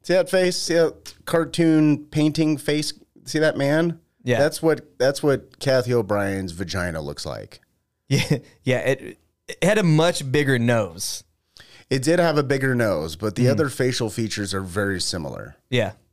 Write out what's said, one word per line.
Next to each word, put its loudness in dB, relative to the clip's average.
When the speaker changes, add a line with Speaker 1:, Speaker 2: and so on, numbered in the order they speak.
Speaker 1:
See -2
that 2
face? 2
See -4
that 0
cartoon 2
painting 0
face? -2
See -4
that 2
man? 0
Speaker 2:
Yeah. 0
Speaker 1:
That's 0
what, 0
that's 0
what -2
Kathy 0
O'Brien's -2
vagina -6
looks -10
like. -12
Speaker 2:
<laughs> -20
Yeah, 0
yeah. 0
It, -4
it -6
had 2
a 2
much 2
bigger 2
nose. -2
Speaker 1:
It 0
did 2
have 2
a 0
bigger 0
nose, 0
but -4
the 2
Speaker 2:
Mm. 4
Speaker 1:
other 0
facial -2
features -6
are -4
very -4
similar. -8
Speaker 2:
Yeah. -2